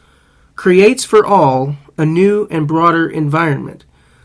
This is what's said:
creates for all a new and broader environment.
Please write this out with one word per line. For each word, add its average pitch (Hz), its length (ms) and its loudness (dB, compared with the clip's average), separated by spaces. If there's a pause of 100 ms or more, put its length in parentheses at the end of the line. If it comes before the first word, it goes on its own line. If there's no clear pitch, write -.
(560)
creates 202 500 2
for 214 200 2
all 143 500 0 (220)
a 160 80 -2
new 196 460 0
and 160 160 -4
broader 165 400 0
environment. 151 760 -4 (420)